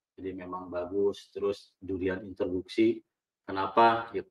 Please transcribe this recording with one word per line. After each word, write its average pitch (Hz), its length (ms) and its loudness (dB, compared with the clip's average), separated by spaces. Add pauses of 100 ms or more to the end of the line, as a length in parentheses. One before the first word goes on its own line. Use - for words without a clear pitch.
(120)
Jadi 92 220 -10
memang 90 340 -8
bagus, 95 640 -2
terus 101 480 -4
durian 92 400 -2
introduksi. 95 800 0 (400)
Kenapa? - 720 2
Ya, 95 80 -4 (100)